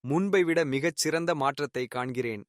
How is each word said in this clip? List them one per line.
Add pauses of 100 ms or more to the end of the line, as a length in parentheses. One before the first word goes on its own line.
முன்பை
விட
மிகச்
சிறந்த
மாற்றத்தை
காண்கிறேன்.